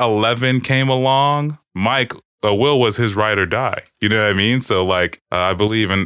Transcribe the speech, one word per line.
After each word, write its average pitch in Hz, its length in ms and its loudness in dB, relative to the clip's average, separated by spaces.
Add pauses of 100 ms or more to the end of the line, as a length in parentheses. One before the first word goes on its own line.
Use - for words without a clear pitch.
Eleven 120 580 0
came 135 300 0
along, 139 680 0 (160)
Mike, 120 380 -2 (340)
uh, 104 80 2
Will 135 260 2
was 117 160 2
his 113 200 -2
ride 107 240 2
or 95 80 2
die. 110 340 -4 (200)
You 135 60 2
know 110 140 2
what 104 80 2
I 101 40 2
mean? 110 280 0
So, 95 240 0
like, 90 340 0 (120)
uh, - 60 -2
I 90 180 0
believe 107 340 0
in 98 160 0